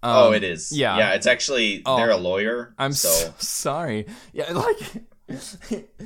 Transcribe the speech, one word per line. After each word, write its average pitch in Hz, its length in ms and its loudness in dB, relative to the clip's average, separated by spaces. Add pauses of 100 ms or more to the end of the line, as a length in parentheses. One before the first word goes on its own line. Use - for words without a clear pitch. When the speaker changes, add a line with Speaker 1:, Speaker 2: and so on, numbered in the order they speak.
Speaker 1:
Um, 120 140 2
Speaker 2:
Oh, 107 160 8
it 104 100 2
is. 85 300 -6
Speaker 1:
yeah. 123 240 2
Speaker 2:
Yeah, 104 160 4
it's 104 140 0
actually, 120 580 0
Speaker 1:
Oh, 131 120 2
Speaker 2:
they're 117 140 4
a 101 60 4
lawyer, 101 600 -2
Speaker 1:
I'm 135 160 -2
Speaker 2:
so. - 160 -2
Speaker 1:
so 113 300 0
sorry. 139 680 -4 (280)
Yeah, 151 180 -6
like, 427 260 0 (520)
<laughs> - 580 -12 (180)